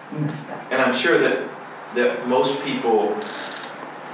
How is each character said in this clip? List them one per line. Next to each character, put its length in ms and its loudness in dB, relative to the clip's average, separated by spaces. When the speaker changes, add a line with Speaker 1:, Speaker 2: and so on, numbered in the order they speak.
Speaker 1:
ま 80 0
し 160 -8
た。 300 -8
Speaker 2:
And 80 2
I'm 100 4
sure 280 4
that 320 2
that 340 2
most 360 2
people 520 2